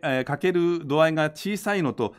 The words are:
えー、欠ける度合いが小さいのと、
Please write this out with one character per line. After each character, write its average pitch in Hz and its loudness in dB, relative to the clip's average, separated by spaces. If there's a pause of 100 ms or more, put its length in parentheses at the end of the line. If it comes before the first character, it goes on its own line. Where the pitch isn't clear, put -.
え 135 0
ー、 127 -2
欠 143 -4
け 185 2
る 170 0
度 147 4
合 160 6
い 160 -2
が 156 0
小 196 -6
さ 208 -4
い 190 0
の 131 0
と、 110 -2